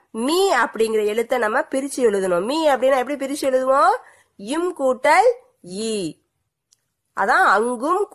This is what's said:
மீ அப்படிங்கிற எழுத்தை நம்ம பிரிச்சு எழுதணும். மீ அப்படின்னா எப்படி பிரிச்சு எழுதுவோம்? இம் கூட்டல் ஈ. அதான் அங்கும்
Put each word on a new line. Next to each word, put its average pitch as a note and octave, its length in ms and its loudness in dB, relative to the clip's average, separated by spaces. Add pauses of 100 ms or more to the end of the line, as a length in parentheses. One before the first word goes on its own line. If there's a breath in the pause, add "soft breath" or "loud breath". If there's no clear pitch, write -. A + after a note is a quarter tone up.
(120)
மீ D#4+ 440 0
அப்படிங்கிற A3 500 0
எழுத்தை A3+ 320 -2
நம்ம A#3 220 0
பிரிச்சு C4+ 380 -6
எழுதணும். F#3+ 480 0
மீ D4+ 240 0
அப்படின்னா C4 280 2
எப்படி C4 280 -4
பிரிச்சு C#4 160 -8
எழுதுவோம்? C4+ 560 2 (380 soft breath)
இம் E4 420 -6
கூட்டல் D4 540 2 (320)
ஈ. G3 600 -8 (920)
அதான் C4+ 300 2
அங்கும் B3 680 0